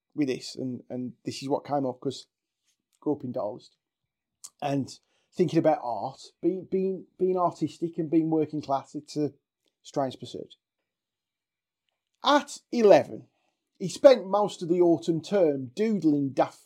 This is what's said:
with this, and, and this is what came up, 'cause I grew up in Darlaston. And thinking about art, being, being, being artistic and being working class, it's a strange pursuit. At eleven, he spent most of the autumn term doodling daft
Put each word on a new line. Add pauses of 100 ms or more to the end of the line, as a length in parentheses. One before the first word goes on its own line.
(140)
with
this,
and,
and (120)
this
is
what
came
up,
'cause
I
grew
up
in
Darlaston. (840)
And (360)
thinking
about
art,
being,
being, (120)
being
artistic
and
being
working
class,
it's
a (500)
strange
pursuit. (1700)
At (140)
eleven, (500)
he
spent
most
of
the
autumn
term
doodling
daft